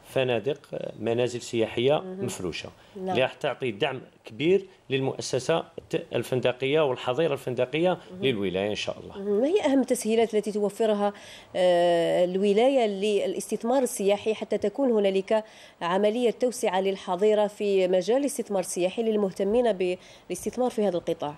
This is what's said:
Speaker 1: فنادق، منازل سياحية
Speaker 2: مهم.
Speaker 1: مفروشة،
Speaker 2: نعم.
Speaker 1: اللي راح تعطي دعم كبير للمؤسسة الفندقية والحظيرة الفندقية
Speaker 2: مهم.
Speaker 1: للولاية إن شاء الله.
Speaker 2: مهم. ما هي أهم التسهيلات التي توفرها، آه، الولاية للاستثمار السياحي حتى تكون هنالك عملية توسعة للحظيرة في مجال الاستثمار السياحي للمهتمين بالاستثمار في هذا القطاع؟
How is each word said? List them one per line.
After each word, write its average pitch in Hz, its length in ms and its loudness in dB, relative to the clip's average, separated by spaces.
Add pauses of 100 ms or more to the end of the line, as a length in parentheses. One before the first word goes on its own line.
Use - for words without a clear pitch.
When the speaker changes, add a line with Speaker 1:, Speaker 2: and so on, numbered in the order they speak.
Speaker 1:
فنادق، 127 560 -2 (380)
منازل 117 420 0
سياحية 117 520 0
Speaker 2:
مهم. 185 320 -4
Speaker 1:
مفروشة، - 460 -6 (260)
Speaker 2:
نعم. 185 120 -8
Speaker 1:
اللي 180 140 2
راح 123 120 -2
تعطي 131 360 -4
دعم 131 300 -4 (240)
كبير 170 420 0 (240)
للمؤسسة 135 720 -2 (500)
الفندقية 127 640 0
والحظيرة 139 520 0
الفندقية 131 560 -2
Speaker 2:
مهم. 180 340 -6
Speaker 1:
للولاية 101 480 0
إن 104 40 -4
شاء - 260 -6
الله. 90 180 -16
Speaker 2:
مهم. 202 220 0
ما 262 60 2
هي 381 140 2
أهم 277 200 4
التسهيلات 226 540 0
التي 208 180 0
توفرها، 202 600 0 (440)
آه، 175 680 4
الولاية 208 600 4
للاستثمار 208 960 0
السياحي 208 520 0
حتى 208 240 -4
تكون 226 380 2
هنالك 202 480 2 (380)
عملية 208 480 2
توسعة 208 500 0
للحظيرة 196 680 2
في 196 420 2
مجال 185 280 2
الاستثمار 226 440 -2
السياحي 185 420 -2
للمهتمين 214 720 2
بالاستثمار 185 960 -4
في 220 120 -2
هذا 180 140 2
القطاع؟ 160 420 -4